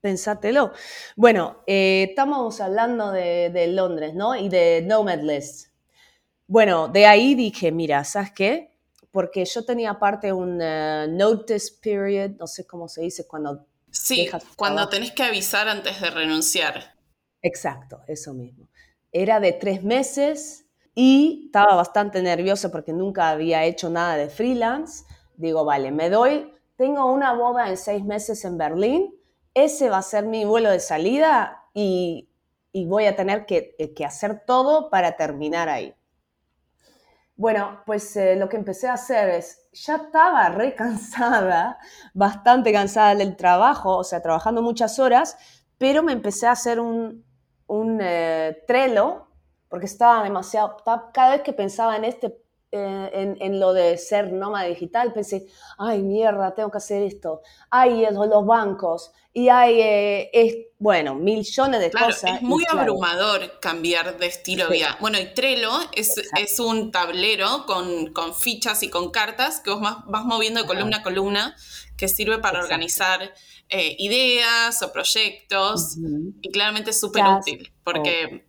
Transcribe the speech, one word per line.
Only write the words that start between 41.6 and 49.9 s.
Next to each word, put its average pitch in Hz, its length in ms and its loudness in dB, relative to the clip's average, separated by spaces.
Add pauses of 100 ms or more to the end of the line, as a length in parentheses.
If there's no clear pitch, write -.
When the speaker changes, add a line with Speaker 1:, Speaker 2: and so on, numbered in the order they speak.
Speaker 1:
bastante 208 580 4
cansada 202 440 4
del 196 200 0
trabajo, 190 640 4
o 185 60 -2
sea, 175 180 -6
trabajando 190 400 0
muchas 233 380 -2
horas, 262 380 4 (400)
pero 277 260 4
me 302 100 0
empecé 214 340 -2
a 233 40 6
hacer 233 280 0
un, 226 460 -6 (420)
un, 220 340 -2
eh, 165 640 -2
Trello, 247 600 2 (400)
porque 180 200 -8
estaba 233 360 4